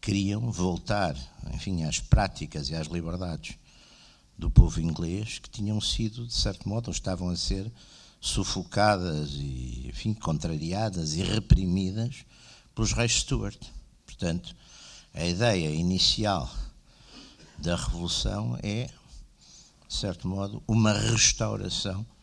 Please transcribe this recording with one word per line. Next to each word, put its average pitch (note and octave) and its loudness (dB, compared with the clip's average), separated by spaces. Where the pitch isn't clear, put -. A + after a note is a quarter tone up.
queriam G#2 0
voltar, F2+ -2
enfim, F2+ -4
às D#2 -2
práticas D#2 2
e D#2 -6
às D#2+ -4
liberdades E2+ -6
do - -2
povo - 8
inglês E2+ -4
que - -18
tinham G#2+ -2
sido, A#2 -2
de A#2+ -10
certo - 0
modo, A2+ -2
ou F2+ -6
estavam F2+ -2
a E2+ -2
ser G2 -2
sufocadas F2+ 0
e, B1+ -6
enfim, - -4
contrariadas E2 -2
e F2 0
reprimidas F#2+ 2
pelos A2+ 2
reis A#2 2
Stuart. - -2
Portanto, - -4
a E2+ -4
ideia F2+ 2
inicial F2+ 2
da E2+ 0
Revolução G2 -2
é, G#2+ -4
de - -10
certo F2+ -4
modo, G2 -4
uma A2 6
restauração G#2 0